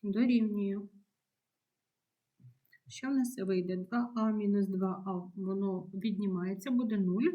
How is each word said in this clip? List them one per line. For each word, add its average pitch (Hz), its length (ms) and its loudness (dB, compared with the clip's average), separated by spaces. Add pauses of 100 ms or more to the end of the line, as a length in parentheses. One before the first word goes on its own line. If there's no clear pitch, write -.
Дорівнює. 208 760 2 (2000)
Що 254 200 -8
в 277 60 0
нас 254 240 2
вийде? 185 400 0
Два 240 380 -2
а 220 160 2
мінус 202 360 2
два 190 380 -2
а. 180 360 -6
Воно 190 520 -2
віднімається, 196 760 -2
буде 226 260 2
нуль. 202 380 2